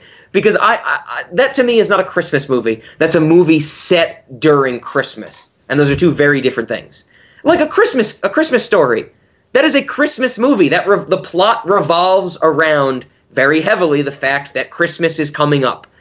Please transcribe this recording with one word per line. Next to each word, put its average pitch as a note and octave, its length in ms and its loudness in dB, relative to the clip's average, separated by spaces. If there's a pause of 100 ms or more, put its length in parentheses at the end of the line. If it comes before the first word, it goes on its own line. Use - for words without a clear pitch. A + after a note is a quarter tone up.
(300)
Because G3+ 260 0
I, A3+ 200 2
I, - 300 -6
I, B2+ 260 -10
that B3 220 0
to C4+ 100 2
me A#3+ 160 2
is F#3 80 2
not F#3+ 120 2
a F#3 40 0
Christmas D3+ 460 -4
movie. A2+ 300 -2 (180)
That's D#3+ 180 0
a D#3+ 40 4
movie D#3+ 400 4
set - 800 -2
during C#3 400 2
Christmas, - 720 -8 (200)
and C#3+ 120 0
those C#3+ 100 2
are C#3 60 0
two E3+ 160 2
very C#3+ 280 2
different A#2+ 280 -2
things. - 380 -10 (380)
Like D4+ 160 2
a D4+ 60 0
Christmas, - 560 -2
A G3 80 -2
Christmas - 340 0
Story. C3 420 0 (480)
That C4+ 100 4
is C#4 100 0
a C#4 80 2
Christmas C4 560 -4
movie. A3 300 2
That F3 180 0
re-, G3 220 2
the F3 100 0
plot F#3+ 500 -2
revolves F3+ 720 0
around D3 640 0 (260)
very D3 300 2
heavily E3+ 400 0
the C#3 100 -4
fact C#3 400 -6
that C3 180 -6
Christmas E3 480 -2
is D3 120 -2
coming D3 340 0
up - 220 -4 (140)